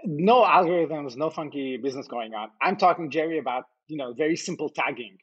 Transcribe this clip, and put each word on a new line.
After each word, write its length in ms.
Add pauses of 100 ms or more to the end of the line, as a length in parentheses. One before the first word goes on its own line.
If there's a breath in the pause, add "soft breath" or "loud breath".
no 380
algorithms, 720
no 140
funky 480
business 300
going 260
on. 160 (140)
I'm 140
talking, 340
Jerry, 260
about, 280 (220)
you 100
know, 160
very 220
simple 340
tagging. 540